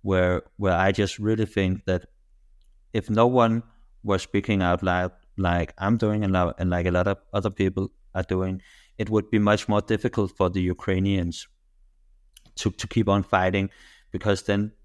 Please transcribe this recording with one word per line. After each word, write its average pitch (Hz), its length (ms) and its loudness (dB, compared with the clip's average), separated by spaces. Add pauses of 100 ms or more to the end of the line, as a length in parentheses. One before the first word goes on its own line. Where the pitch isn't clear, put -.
where, 92 420 2 (140)
where 95 180 0
I 92 180 2
just 98 260 -2
really 107 280 0
think 95 380 -2
that 90 220 -2 (840)
if 113 180 -4
no 113 160 6
one 117 360 2 (400)
were 98 160 0
speaking 98 440 -2
out 90 200 2
loud 90 300 0 (240)
like 87 420 -2
I'm 104 180 0
doing 107 280 -2
and, 98 80 0
lo-, 90 260 0
and 90 120 0
like 87 160 0
a 90 40 0
lot 90 160 0
of 98 120 -2 (140)
other 101 180 -2
people 95 400 -2 (240)
are 95 100 -2
doing, 92 360 -4 (380)
it 104 120 -4
would 107 200 0
be 110 80 2
much 104 300 2
more 104 120 2
difficult 104 560 -2
for 92 140 2
the 92 100 -2
Ukrainians 92 880 -2 (1080)
to, - 140 -2
to - 160 -12
keep 107 220 -2
on 101 140 2
fighting, 95 480 0 (400)
because 98 320 -2
then 104 300 -2 (120)